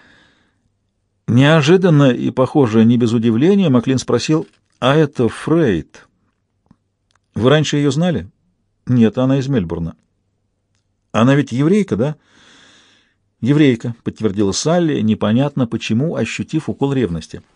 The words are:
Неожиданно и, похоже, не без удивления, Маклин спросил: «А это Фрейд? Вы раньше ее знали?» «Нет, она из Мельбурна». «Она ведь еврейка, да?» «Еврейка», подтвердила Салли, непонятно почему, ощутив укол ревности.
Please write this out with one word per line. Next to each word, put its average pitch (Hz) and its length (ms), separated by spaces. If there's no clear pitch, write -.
Неожиданно 147 840
и, 123 200
похоже, 117 540
не 120 120
без 117 160
удивления, 127 560
Маклин 127 300
спросил: 151 480
«А 131 180
это 139 320
Фрейд? 120 760
Вы 113 160
раньше 151 260
ее 143 140
знали?» 139 380
«Нет, 113 320
она 131 200
из 131 100
Мельбурна». 85 480
«Она 123 220
ведь 139 180
еврейка, 160 440
да?» 143 200
«Еврейка», 127 640
подтвердила 104 500
Салли, 156 480
непонятно 113 680
почему, 117 500
ощутив 117 520
укол 139 240
ревности. 90 500